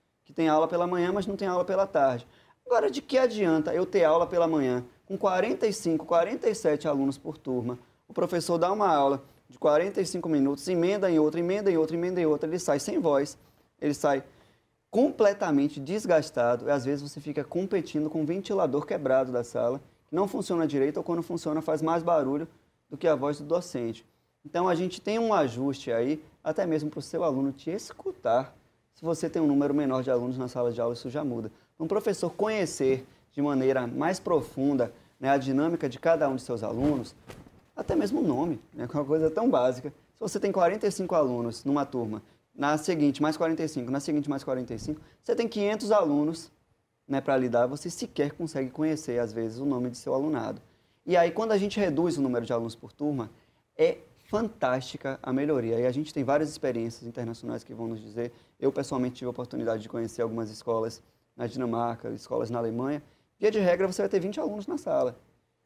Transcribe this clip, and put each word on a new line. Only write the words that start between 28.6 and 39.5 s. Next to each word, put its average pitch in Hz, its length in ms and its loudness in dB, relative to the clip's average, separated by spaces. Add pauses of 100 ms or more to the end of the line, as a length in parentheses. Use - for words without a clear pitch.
Se - 100 -14
você 165 240 -2
tem 165 120 -2
um 156 60 4
número 143 280 4
menor 135 280 0
de 131 80 -2
alunos 127 280 0
na 127 100 -6
sala 120 240 -2
de 117 80 -6
aula, 120 140 -2
isso 123 160 -10
já 147 140 -6
muda. 117 260 -6 (300)
Um 160 80 -4
professor 196 420 0
conhecer 160 760 0 (260)
de 143 100 -4
maneira 131 440 2
mais 147 340 -2
profunda, 135 720 0 (260)
né, 135 120 0
a 139 60 6
dinâmica 139 520 0
de 123 100 -10
cada 160 300 2
um 131 80 -2
de 127 60 -10
seus 117 200 -6
alunos, 120 540 -2 (580)
até - 220 -2
mesmo 262 240 0
o - 20 0
nome, 147 380 0 (120)
né, 123 140 -8
que 120 100 -6
é 147 40 0
uma 143 60 -2
coisa 156 220 2
tão 214 220 0